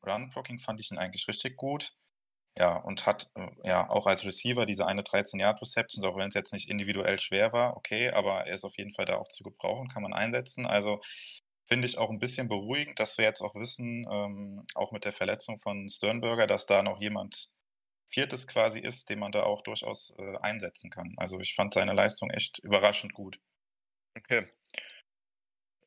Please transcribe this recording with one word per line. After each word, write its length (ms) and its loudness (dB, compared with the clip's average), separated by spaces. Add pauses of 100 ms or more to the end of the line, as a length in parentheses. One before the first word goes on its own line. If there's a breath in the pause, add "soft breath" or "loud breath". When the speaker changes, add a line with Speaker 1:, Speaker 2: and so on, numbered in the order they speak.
Speaker 1:
Run-Blocking 540 -6
fand 220 -6
ich 100 -8
ihn 80 -10
eigentlich 300 -4
richtig 300 -4
gut. 360 -4 (640)
Ja, 180 4
und 300 -6
hat, 300 2
äh, 120 -8 (160)
ja, 260 4
auch 180 2
als 180 4
Receiver 400 2
diese 200 0
eine 180 0
dreizehn-Yard-Reception, 1000 2
auch 140 0
wenn's 160 -2
jetzt 180 0
nicht 180 -4
individuell 480 0
schwer 360 4
war, 240 2
okay, 320 -2
aber 360 2
er 80 -6
ist 120 -4
auf 120 -10
jeden 140 -6
Fall 140 -4
da 100 2
auch 140 -4
zu 140 -4
gebrauchen, 440 -4
kann 160 -8
man 80 -6
einsetzen. 540 -2
Also 340 2 (640 loud breath)
finde 220 2
ich 100 -2
auch 120 2
ein 100 -6
bisschen 300 2
beruhigend, 500 -2
dass 180 2
wir 60 4
jetzt 180 4
auch 140 -4
wissen, 560 -6
ähm, 540 -6 (100)
auch 160 -2
mit 140 -8
der 80 -2
Verletzung 460 -2
von 280 -6
Sternberger, 580 2
dass 200 4
da 180 8
noch 160 -2
jemand 500 -4 (640)
Viertes 340 0
quasi 340 4
ist, 280 -2
den 100 -4
man 120 -4
da 120 2
auch 180 2
durchaus, 560 -4
äh, 240 -8
einsetzen 480 -6
kann. 260 -10
Also 240 -4
ich 160 -2
fand 180 2
seine 200 4
Leistung 380 4
echt 280 -4
überraschend 540 4
gut. 260 -14 (800)
Speaker 2:
Okay. 340 0 (1400 loud breath)